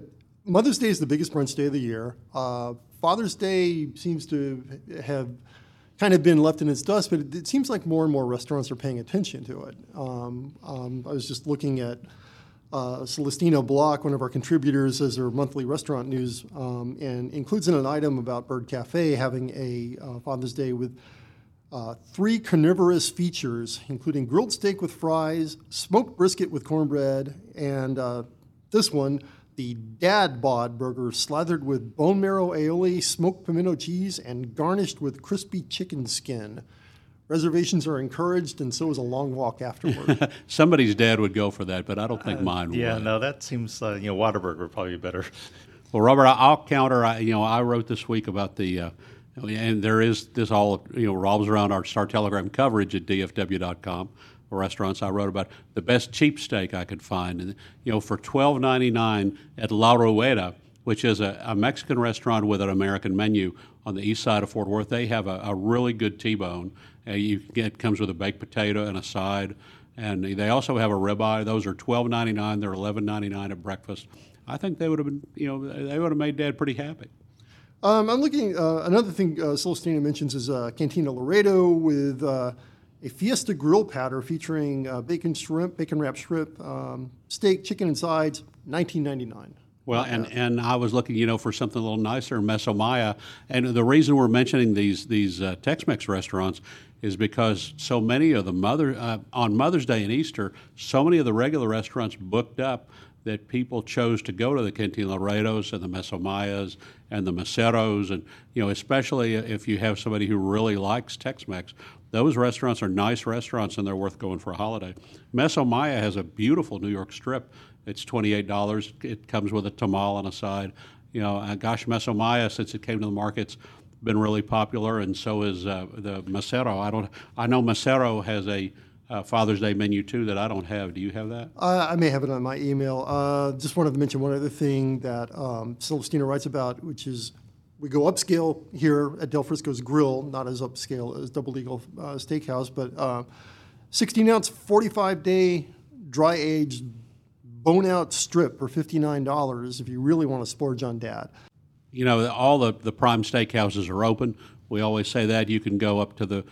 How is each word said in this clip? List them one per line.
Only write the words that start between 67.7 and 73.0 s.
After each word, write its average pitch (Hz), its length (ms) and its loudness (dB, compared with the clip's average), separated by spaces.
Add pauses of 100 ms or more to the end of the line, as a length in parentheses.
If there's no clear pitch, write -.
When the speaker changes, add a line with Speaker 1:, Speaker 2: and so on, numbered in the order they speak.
Speaker 2:
comes 107 220 0
with 98 100 -2
a 92 40 -4
baked 98 260 -6
potato 104 480 -2
and 98 100 -6
a - 60 -10
side, 98 500 -4 (420)
and 101 280 -4
they 98 240 -2
also 127 300 2
have 110 120 4
a 104 40 2
ribeye. 104 500 0
Those 107 200 0
are 95 100 -4
twelve 120 340 0
ninety-nine. 107 500 -2
They're 104 140 -4
eleven 104 320 -4